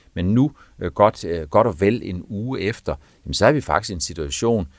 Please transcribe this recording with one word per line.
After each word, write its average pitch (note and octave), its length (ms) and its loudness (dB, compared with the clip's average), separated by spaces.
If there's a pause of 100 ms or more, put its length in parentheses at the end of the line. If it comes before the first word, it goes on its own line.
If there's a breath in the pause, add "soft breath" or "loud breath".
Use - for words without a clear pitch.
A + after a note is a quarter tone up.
(140 soft breath)
Men F2+ 200 0
nu, C3+ 180 4 (260 soft breath)
øh, F2 140 -4
godt, G#2 320 4
øh, E2+ 240 -6
godt A2 180 4
og F2 140 -4
vel G#2 240 2
en F2+ 240 -8
uge A2+ 320 -6
efter, F#2 340 -4 (300 soft breath)
jamen, C#2+ 100 -6
så G2+ 120 4
er C#3 60 8
vi D3 80 0
faktisk - 300 -2
i G2 40 -8
en E2 60 -8
situation, E2+ 680 -2 (100)